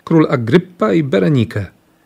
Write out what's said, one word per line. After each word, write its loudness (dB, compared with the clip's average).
król 2
Agryppa -2
i 0
Berenike. -2